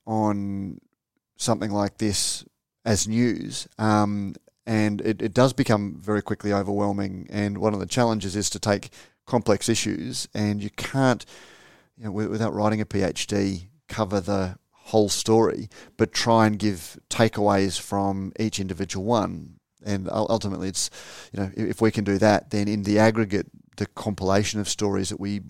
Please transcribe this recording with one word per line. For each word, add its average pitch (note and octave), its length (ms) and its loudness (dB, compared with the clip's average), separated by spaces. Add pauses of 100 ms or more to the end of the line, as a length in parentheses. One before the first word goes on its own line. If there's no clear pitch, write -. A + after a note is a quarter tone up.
on G2+ 760 -2 (580)
something A2+ 340 -2
like G2+ 260 0
this - 460 -2 (420)
as G#2 220 0
news. A2 600 -2 (100)
Um, G#2 580 2 (300)
and G#2+ 360 0
it, G#2+ 200 -2
it A2 120 -4
does B2+ 200 4
become G2+ 460 0
very G2+ 220 -2
quickly G#2 320 -4
overwhelming. G2+ 760 -2
And G#2 280 -2
one G#2+ 160 2
of G2+ 60 -4
the F#2+ 60 -4
challenges G#2+ 500 0
is G2+ 160 -2
to - 80 -8
take G2+ 300 0 (360)
complex A2+ 440 2
issues, G#2+ 640 -2
and G#2 280 -2
you G#2 100 -8
can't, - 540 0 (720)
you A#2 80 -14
know, G#2+ 60 -6
wi-, G2+ 180 -4
without G#2+ 240 -2
writing G#2+ 280 2
a G#2+ 40 -2
P G2 160 -2
H - 260 -2
D, G2 420 -2 (180)
cover G#2 320 0
the F#2+ 360 -2 (160)
whole G#2+ 380 2
story, A2 600 2 (280)
but - 140 2
try A2+ 360 6
and G#2+ 120 0
give G2 400 -4 (100)
takeaways G2+ 720 2
from G2 600 -2
each A2 200 -2
individual F#2+ 460 -6
one. F2+ 500 -2 (300)
And G2 240 -4
ul-, G#2+ 200 -2
ultimately, F#2+ 380 -2
it's, - 220 -4 (420)
you G2 80 -10
know, F#2+ 180 -2
i-, G#2+ 120 -4
if - 120 -2
we A2 100 6
can A2 120 -2
do G2 140 2
that, G#2 340 4
then G2+ 160 0
in G#2 160 -2
the G#2 160 4
aggregate, G#2+ 480 2 (300)
the G#2 100 -2
compilation G2+ 720 0
of G2+ 100 -4
stories G2 400 -2
that - 100 -8
we, G2+ 300 -4